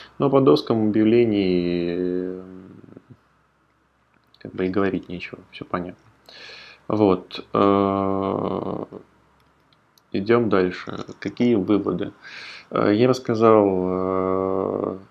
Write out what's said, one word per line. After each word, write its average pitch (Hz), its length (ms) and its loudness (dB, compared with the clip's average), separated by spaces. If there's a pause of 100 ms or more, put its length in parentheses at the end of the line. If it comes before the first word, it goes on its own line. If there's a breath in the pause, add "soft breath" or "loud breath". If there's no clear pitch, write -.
(200 loud breath)
Но 139 100 2
по 135 120 4
доскам 127 480 2
объявлений, 101 960 2 (120)
э, 92 440 -6 (2000)
как - 140 -18
бы 92 120 -4
и 92 40 -2
говорить 95 400 -2
нечего, - 300 -14 (120)
всё - 140 -16
понятно. 90 360 -8 (840 loud breath)
Вот, - 640 2
э, 98 1300 0 (1300)
идём 110 360 2
дальше. 92 480 0 (220)
Какие 120 360 0
выводы? 98 560 0 (600 loud breath)
Э, 107 220 2
я 117 140 4
рассказал, 110 600 4
э, 95 1300 -2 (140)